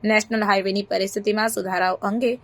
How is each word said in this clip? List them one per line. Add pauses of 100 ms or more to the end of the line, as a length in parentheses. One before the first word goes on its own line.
નેશનલ
હાઈવેની
પરિસ્થિતિમાં
સુધારાઓ
અંગે (120)